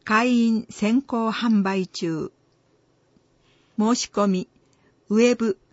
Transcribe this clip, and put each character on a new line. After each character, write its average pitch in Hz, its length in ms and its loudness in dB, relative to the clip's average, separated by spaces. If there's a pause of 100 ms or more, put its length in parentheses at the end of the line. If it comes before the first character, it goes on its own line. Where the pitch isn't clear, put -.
会 240 360 2
員 226 300 2
先 226 320 0
行 226 260 -4
販 220 340 0
売 190 260 -2
中。 160 440 -6 (1500)
申 226 180 2
し - 180 -6
込 202 140 0
み、 185 220 -2 (600)
ウ 208 100 2
ェ 240 160 4
ブ、 226 220 -2 (160)